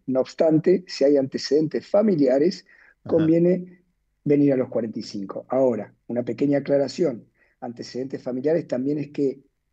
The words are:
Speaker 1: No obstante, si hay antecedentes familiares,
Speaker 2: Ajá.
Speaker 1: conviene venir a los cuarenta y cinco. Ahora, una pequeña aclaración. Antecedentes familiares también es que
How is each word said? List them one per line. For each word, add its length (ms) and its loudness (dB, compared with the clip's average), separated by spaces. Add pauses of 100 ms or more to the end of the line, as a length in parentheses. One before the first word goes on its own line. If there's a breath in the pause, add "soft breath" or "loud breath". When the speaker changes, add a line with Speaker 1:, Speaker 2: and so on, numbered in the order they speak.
Speaker 1:
No 140 0
obstante, 640 2
si 180 -2
hay 120 6
antecedentes 720 -2
familiares, 800 2 (340 soft breath)
Speaker 2:
Ajá. 160 -2
Speaker 1:
conviene 640 2 (400)
venir 300 4
a 40 0
los 120 -2
cuarenta 300 -6
y 40 -10
cinco. 460 -12
Ahora, 460 0 (140)
una 160 -4
pequeña 340 0
aclaración. 680 -2 (360)
Antecedentes 640 -10
familiares 460 -4
también 300 -4
es 140 -10
que 280 -2 (320)